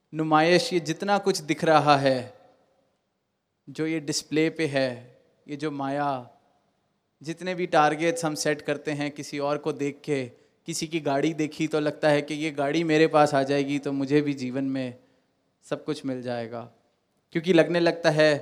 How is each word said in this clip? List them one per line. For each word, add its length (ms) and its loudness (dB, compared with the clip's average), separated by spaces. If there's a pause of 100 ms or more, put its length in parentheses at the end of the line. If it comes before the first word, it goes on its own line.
(140)
नुमाइश, 600 2
ये 60 2
जितना 380 -2
कुछ 240 0
दिख 220 -4
रहा 340 6
है, 360 0 (1300)
जो 200 -6
ये 120 -4
display 500 0
पे 180 -2
है, 500 -4 (300)
ये 80 -10
जो 160 -6
माया, 580 -4 (920)
जितने 340 -8
भी 120 -2
targets 580 2
हम 120 -2
set 240 -2
करते 300 -6
हैं 200 -4
किसी 280 -12
और 180 -2
को 160 -4
देख 300 -6
के, 200 -2 (440)
किसी 200 -6
की 140 -4
गाड़ी 320 0
देखी 340 -4
तो 120 -2
लगता 300 0
है 120 4
कि 140 -8
ये 180 -6
गाड़ी 300 -2
मेरे 260 4
पास 240 4
आ 100 4
जाएगी 360 0
तो 120 -4
मुझे 300 2
भी 140 -2
जीवन 300 -6
में 320 -6 (680)
सब 200 -6
कुछ 200 -6
मिल 160 -6
जाएगा। 480 -8 (640)
क्योंकि 180 2
लगने 260 6
लगता 300 2
है 320 4